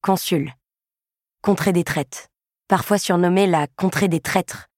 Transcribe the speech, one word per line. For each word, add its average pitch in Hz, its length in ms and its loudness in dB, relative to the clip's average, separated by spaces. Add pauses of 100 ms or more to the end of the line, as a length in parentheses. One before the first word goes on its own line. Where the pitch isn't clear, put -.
Consul. 165 500 -2 (880)
Contrée 196 300 0
des 175 120 2
traites. - 440 -6 (380)
Parfois 196 320 0
surnommée 180 480 2
la 160 220 0
contrée 185 400 -2
des 165 100 0
traîtres - 480 -4 (120)